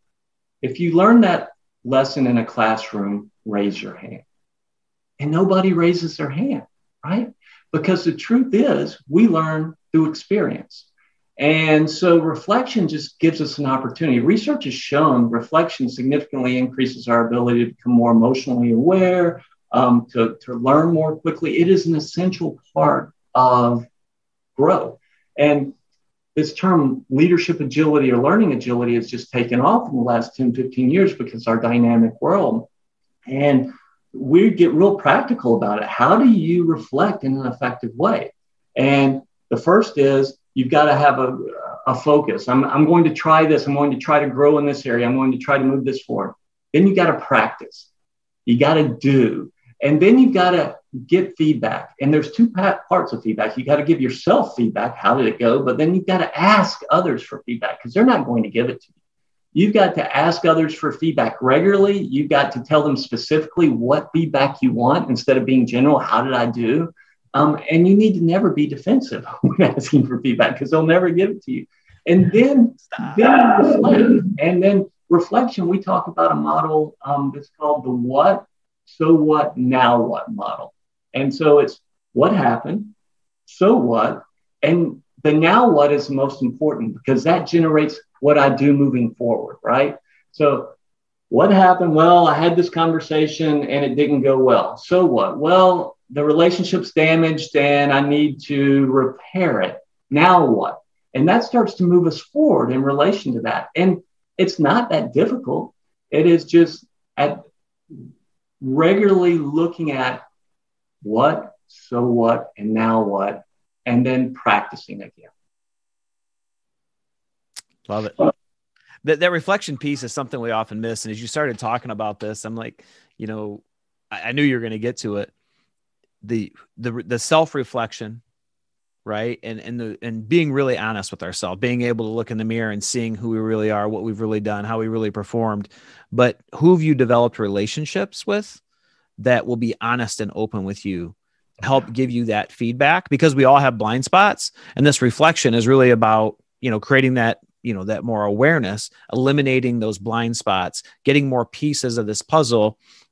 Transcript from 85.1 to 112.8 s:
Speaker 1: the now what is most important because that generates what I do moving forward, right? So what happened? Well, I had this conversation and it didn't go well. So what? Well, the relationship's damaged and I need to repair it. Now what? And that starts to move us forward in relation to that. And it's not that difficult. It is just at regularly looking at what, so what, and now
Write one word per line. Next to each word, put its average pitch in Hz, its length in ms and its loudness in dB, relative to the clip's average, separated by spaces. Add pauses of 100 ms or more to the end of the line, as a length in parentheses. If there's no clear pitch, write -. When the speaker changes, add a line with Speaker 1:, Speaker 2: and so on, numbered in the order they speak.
Speaker 1:
the 151 120 2
now 196 340 4
what 147 240 4
is 143 180 -2
most 135 320 -4
important 117 520 -4
because 127 300 -2
that 165 220 0
generates 151 540 0 (200)
what 147 180 4
I 139 100 4
do 143 240 2
moving 127 420 0
forward, - 480 -4
right? 135 340 0 (360)
So 139 380 0 (580)
what 151 220 4
happened? 180 440 4
Well, 170 320 6
I 147 80 2
had 165 220 0
this 175 140 0
conversation 156 920 -2
and 143 200 -2
it 127 100 -4
didn't 147 280 0
go 135 160 2
well. 123 380 2
So 180 300 0
what? 117 320 -2
Well, 180 580 2 (140)
the 143 140 -4
relationship's 170 680 0
damaged 160 640 0
and 143 360 2
I 143 80 2
need 143 440 0
to 139 420 0
repair 131 760 -2
it. 92 180 -6 (320)
Now 165 360 4
what? 107 340 -2 (340)
And 139 140 2
that 233 160 2
starts 233 300 -2
to 180 100 -2
move 175 220 4
us - 140 -4
forward 175 500 0
in 131 120 -2
relation 139 520 0
to 113 80 -6
that. 117 320 -6
And 175 280 0 (360)
it's 180 200 -2
not 196 320 0
that - 220 -4
difficult. - 640 -4 (360)
It 160 160 2
is 170 180 4
just 165 400 2 (320)
at 143 260 -2 (1200)
regularly 180 800 2
looking 156 540 -4
at 127 300 -6 (800)
what, 123 520 -2 (120)
so - 360 -8
what, 117 540 0
and 107 160 -6
now 113 300 0